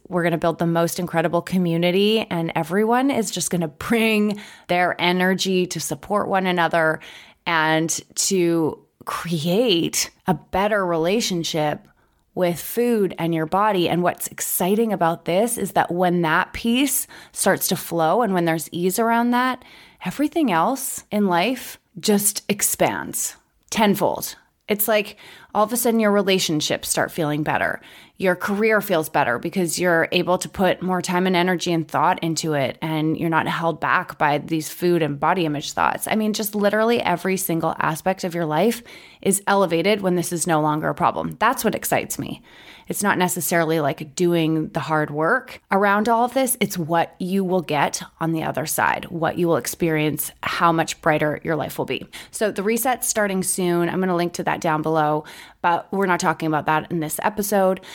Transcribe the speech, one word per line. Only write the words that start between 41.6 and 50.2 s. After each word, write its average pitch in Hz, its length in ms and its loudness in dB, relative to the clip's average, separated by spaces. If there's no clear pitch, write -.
what 208 100 0
excites - 460 -4
me. - 240 -10
It's - 140 -6
not 202 160 2
necessarily, 170 640 0
like, 147 340 -4
doing 160 560 2
the - 120 -4
hard 151 280 0
work 170 500 -2
around 202 360 2
all 233 160 4
of 247 120 -2
this. 269 240 0
It's 190 180 -2
what 170 400 0
you 190 260 0
will 185 180 0
get 151 420 -2
on 165 140 0
the 160 100 -2
other 147 240 -4
side, - 380 0
what 160 340 -4
you 175 80 2
will 165 100 4
experience, 156 760 -2